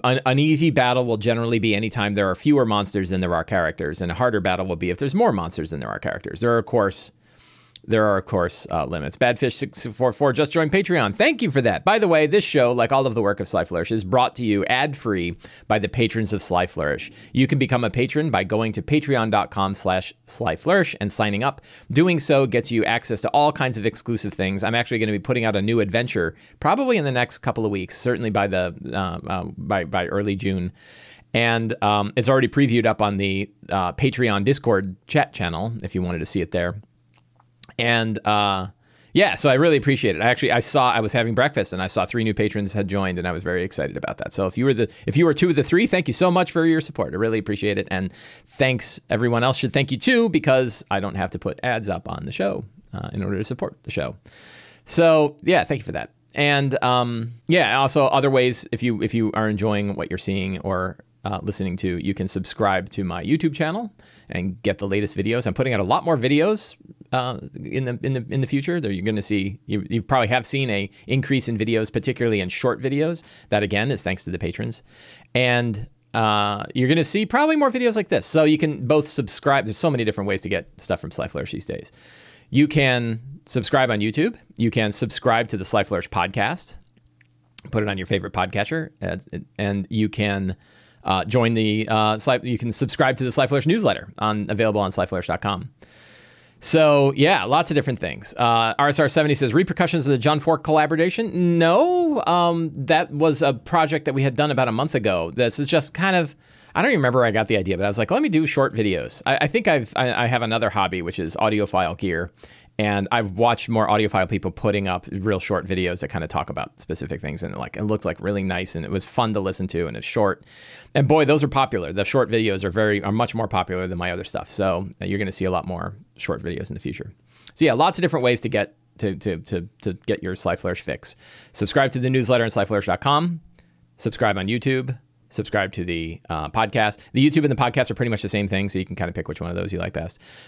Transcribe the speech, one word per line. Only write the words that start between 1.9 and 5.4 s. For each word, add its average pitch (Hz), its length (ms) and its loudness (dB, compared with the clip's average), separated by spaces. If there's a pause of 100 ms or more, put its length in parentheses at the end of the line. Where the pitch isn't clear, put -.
there 101 160 2
are 92 60 0
fewer 143 300 4
monsters 101 440 0
than 92 100 0
there 87 160 0
are 80 80 0
characters, 82 580 -2
and 87 80 -4
a 85 60 -4
harder 120 240 2
battle 92 260 0
will 90 120 -4
be 87 120 -2
if 90 80 -2
there's 139 180 -4
more 214 180 2
monsters 82 380 -4